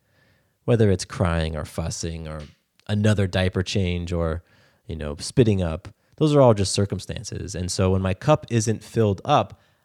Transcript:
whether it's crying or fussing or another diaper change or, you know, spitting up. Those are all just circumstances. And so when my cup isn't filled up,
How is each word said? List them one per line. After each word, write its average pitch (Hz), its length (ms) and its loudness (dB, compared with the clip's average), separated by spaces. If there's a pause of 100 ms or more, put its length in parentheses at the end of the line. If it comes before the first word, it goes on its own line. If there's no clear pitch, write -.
(640)
whether 110 260 4
it's 92 140 0
crying 82 520 -2
or 76 80 -6
fussing 82 640 -8
or 78 160 -12 (440)
another 104 400 2
diaper 92 360 0
change 87 500 -2
or, 82 300 -2 (440)
you 82 100 -10
know, 73 220 -8
spitting 107 440 2
up. 80 260 -6 (280)
Those 151 180 2
are 143 60 6
all 120 140 8
just 98 180 0
circumstances. 95 840 -6
And 90 160 -6
so 92 200 2
when 95 120 2
my 92 120 0
cup - 340 0
isn't 110 340 -2
filled 107 420 0
up, 123 360 0 (240)